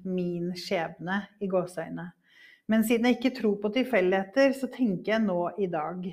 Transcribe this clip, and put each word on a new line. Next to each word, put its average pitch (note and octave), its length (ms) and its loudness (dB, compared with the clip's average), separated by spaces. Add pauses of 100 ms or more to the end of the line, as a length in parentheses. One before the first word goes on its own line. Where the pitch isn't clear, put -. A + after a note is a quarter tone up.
min F3 480 -2
skjebne F3 640 -4 (240)
i G3 80 -4
gåseøyne. E3+ 560 -4 (640)
Men A3 160 4
siden A#3+ 240 4
jeg A#3+ 80 4
ikke B3+ 220 0
tror G#3 240 2
på G#3 100 -2
tilfeldigheter, A#3 800 4
så B3+ 160 -6
tenker G#3 460 0
jeg A3+ 100 2
nå F3+ 140 0 (180)
i G3 160 0
dag, E3 380 -4